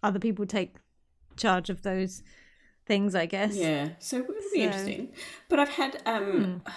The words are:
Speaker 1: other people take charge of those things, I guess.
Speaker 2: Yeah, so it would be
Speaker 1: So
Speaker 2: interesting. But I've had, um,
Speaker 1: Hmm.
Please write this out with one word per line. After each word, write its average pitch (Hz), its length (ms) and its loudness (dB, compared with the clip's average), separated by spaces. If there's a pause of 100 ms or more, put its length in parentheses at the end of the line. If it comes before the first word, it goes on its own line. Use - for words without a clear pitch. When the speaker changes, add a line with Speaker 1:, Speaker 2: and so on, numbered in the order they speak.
Speaker 1:
other 208 180 2
people 208 260 0
take 196 300 -4 (600)
charge 185 340 2
of 185 120 -6
those 190 400 -2 (640)
things, 202 300 2
I 170 120 2
guess. 202 280 0
Speaker 2:
Yeah, 156 360 0 (100)
so - 180 -4
it 254 100 -4
would 415 80 -6 (160)
be 381 60 4
Speaker 1:
So 226 60 4
Speaker 2:
interesting. 196 480 -2 (360)
But 302 120 6
I've 285 80 4
had, 269 360 -2
um, 202 600 0
Speaker 1:
Hmm. - 120 -14